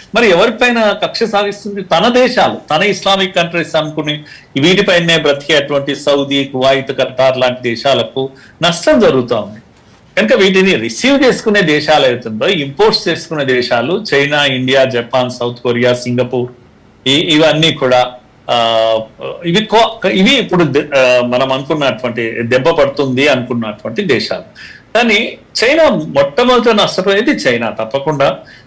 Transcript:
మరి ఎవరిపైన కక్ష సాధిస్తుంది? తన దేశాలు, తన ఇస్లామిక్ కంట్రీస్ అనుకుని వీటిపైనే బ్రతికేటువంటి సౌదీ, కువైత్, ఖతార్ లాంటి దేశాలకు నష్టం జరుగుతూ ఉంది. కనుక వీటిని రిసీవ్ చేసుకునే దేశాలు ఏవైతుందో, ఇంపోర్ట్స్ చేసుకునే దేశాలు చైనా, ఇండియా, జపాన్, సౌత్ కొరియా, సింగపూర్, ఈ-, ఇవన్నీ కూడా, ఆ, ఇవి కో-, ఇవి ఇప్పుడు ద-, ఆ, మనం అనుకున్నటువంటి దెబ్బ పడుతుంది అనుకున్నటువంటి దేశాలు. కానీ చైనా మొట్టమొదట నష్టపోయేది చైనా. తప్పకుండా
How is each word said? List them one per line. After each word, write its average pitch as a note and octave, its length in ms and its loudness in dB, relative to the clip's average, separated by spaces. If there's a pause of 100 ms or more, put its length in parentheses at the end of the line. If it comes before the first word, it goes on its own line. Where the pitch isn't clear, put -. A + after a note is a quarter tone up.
(160)
మరి A3+ 140 4
ఎవరిపైన A3+ 720 2
కక్ష A3 200 -4
సాధిస్తుంది? G3+ 600 -4
తన F3 240 2
దేశాలు, A#3 680 0
తన G3 80 0
ఇస్లామిక్ F#3+ 520 -2
కంట్రీస్ E3+ 400 -2
అనుకుని D3+ 480 -4 (360)
వీటిపైనే F3 580 2
బ్రతికేటువంటి C#3+ 800 0
సౌదీ, C#3 480 0
కువైత్, C3+ 480 0
ఖతార్ C3 460 0
లాంటి B2 240 -2
దేశాలకు A#2+ 680 -2 (320)
నష్టం A#3+ 380 2
జరుగుతూ C3 360 2
ఉంది. G#2+ 240 -8 (580)
కనుక G#3+ 160 2 (100)
వీటిని F#3+ 320 2
రిసీవ్ A#3+ 480 0
చేసుకునే G#3 380 2
దేశాలు D3+ 440 2
ఏవైతుందో, A#2 420 -2
ఇంపోర్ట్స్ F3 600 0
చేసుకునే D#3+ 380 -4
దేశాలు B2+ 680 -2
చైనా, C#3+ 320 0
ఇండియా, C3 380 0
జపాన్, B2 480 -2
సౌత్ A#2+ 280 -6
కొరియా, B2 340 0
సింగపూర్, B2 560 -4 (600)
ఈ-, D3+ 260 0
ఇవన్నీ D#3 380 2
కూడా, B2+ 380 2 (380)
ఆ, B2 60 0 (880)
ఇవి F#3 200 0
కో-, A3 440 2
ఇవి G#3+ 260 4
ఇప్పుడు F3 280 0
ద-, C#3+ 320 0
ఆ, B2+ 300 4
మనం B2+ 260 0
అనుకున్నటువంటి B2+ 880 -4
దెబ్బ B2+ 280 0
పడుతుంది C#3 580 0
అనుకున్నటువంటి A#2 800 -4
దేశాలు. - 760 -6 (160)
కానీ A3+ 420 0 (260)
చైనా D4+ 260 4
మొట్టమొదట A3 800 0
నష్టపోయేది G3 600 0
చైనా. A#2 380 -2
తప్పకుండా C#3 680 -2 (300)